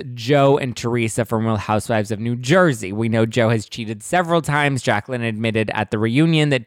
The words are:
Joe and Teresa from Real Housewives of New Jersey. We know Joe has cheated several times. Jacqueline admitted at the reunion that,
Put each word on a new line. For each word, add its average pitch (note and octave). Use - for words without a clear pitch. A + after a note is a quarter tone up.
Joe C#3
and B2
Teresa A#2
from A2+
Real A2+
Housewives G#2+
of G2+
New A#2+
Jersey. B2
We A2
know A2+
Joe A2+
has A2
cheated A2
several E3+
times. C#3+
Jacqueline A#2+
admitted A2
at G#2+
the A2+
reunion D3
that, B2+